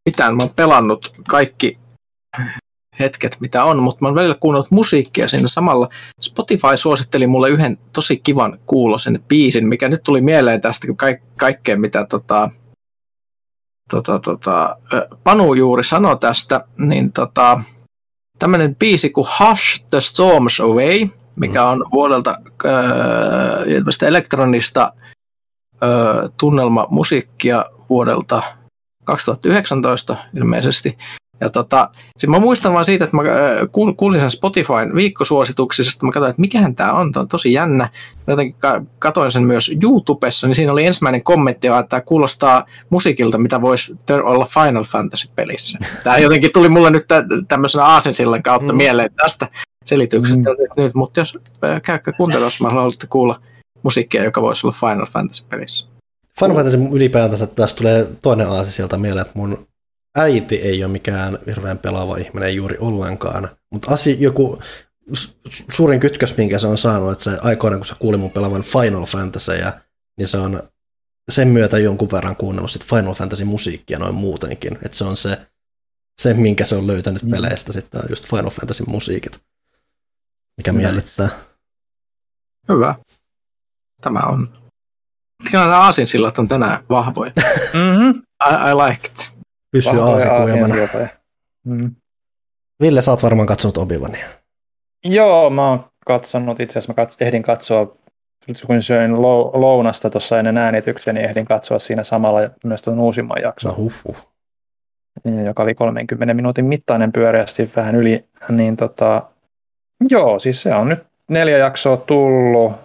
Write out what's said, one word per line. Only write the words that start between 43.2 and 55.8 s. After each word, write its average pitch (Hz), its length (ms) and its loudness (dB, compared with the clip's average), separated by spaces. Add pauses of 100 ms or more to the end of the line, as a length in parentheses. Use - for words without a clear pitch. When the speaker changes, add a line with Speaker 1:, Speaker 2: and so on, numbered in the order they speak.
Speaker 1:
mitä 120 220 0
vois 123 340 0 (160)
tör-, 143 140 2
olla 127 220 2
Final 135 380 2
Fantasy-pelissä. - 920 -6 (260)
Tää 123 140 4
jotenkin 151 340 4
tuli 170 160 6
mulle 165 220 8
nyt 156 180 2
tä-, 160 160 4 (240)
tämmöisenä 139 360 2
aasinsillan 135 580 4
kautta 127 300 0
Speaker 2:
Mm. 123 40 0
Speaker 1:
mieleen 120 380 2
tästä 151 340 -2 (360)
selityksestä 123 640 2
Speaker 3:
Mm. 131 80 -2
Speaker 1:
nyt, 135 180 -2
nyt, 139 180 0
mut 127 220 -2
jos, 165 220 -2 (260)
ö, 156 160 -2
käykää 151 360 -4
kuuntelemassa, 123 480 -2
mä 117 60 0
haluatte 127 360 -2
kuulla 123 340 0 (420)
musiikkia, 113 420 -2
joka 110 180 -2
voisi 117 240 0
olla 123 140 -2
Final 117 260 -2
Fantasy-pelissä. - 800 -8 (540)